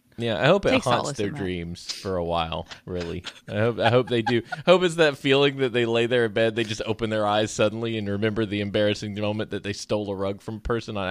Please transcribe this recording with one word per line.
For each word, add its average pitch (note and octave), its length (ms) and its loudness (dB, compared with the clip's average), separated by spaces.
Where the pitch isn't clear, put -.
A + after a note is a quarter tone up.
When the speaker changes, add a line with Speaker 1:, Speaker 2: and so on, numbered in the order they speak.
Speaker 1:
Yeah, A2+ 220 0
I B2 60 4
hope F#3+ 180 6
it C#3 60 2
Speaker 2:
Take C3 140 2
Speaker 1:
haunts A#2+ 180 2
Speaker 2:
solace C#3+ 160 -6
Speaker 1:
their G#2 100 0
Speaker 2:
in - 60 -8
that. - 60 -8
Speaker 1:
dreams F2 520 -6
for F#2+ 240 -4
a F2 80 -2
while, E2+ 420 -2
really. F2 360 -6
I G#2+ 80 -4
hope, A2 200 0
I A2 120 2
hope A#2+ 180 4
they A#2 140 0
do. A#2 180 0
I - 140 -10
hope F3+ 180 6
it's E3+ 120 0
that D#3 240 4
feeling C#3 400 2
that B2+ 160 0
they A#2+ 100 2
lay A#2 220 2
there A#2+ 180 2
in G#2+ 80 0
bed, A2+ 240 2
they A#2 80 2
just A2 220 -6
open A2 240 -2
their G#2+ 160 0
eyes G#2+ 240 2
suddenly A2+ 480 0
and G2+ 100 -4
remember G#2+ 380 0
the G#2 160 -2
embarrassing G#2 580 0
moment G#2 300 -2
that G2+ 120 -6
they G2+ 120 -6
stole G#2 360 -4
a G2 40 -4
rug G2 260 -4
from A2+ 140 -10
a G#2 60 -10
person A#2 360 -4
on G2 140 -2